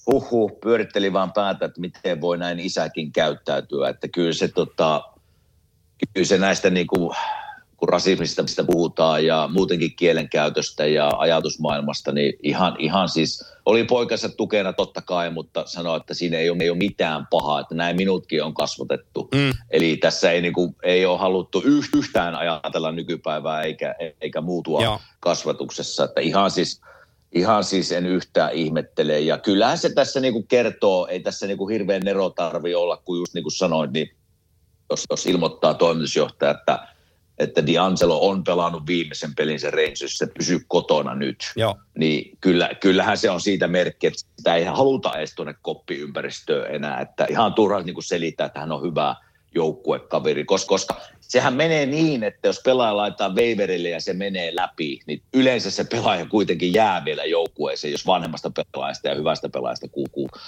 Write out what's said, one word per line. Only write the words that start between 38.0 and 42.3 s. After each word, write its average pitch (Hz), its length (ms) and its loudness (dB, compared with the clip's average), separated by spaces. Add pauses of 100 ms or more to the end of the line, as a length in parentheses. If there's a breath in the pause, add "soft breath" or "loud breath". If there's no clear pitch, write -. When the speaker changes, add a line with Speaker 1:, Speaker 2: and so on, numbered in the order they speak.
Speaker 1:
on 95 220 2
pelannut 85 440 0
viimeisen 78 480 -4
pelinsä 76 360 -2
Rangersissa, 76 560 -2 (100)
pysy 82 300 0
kotona 76 480 2
nyt, 69 220 -4 (180)
Speaker 2:
Joo. 107 200 0 (220)
Speaker 1:
niin 78 440 -2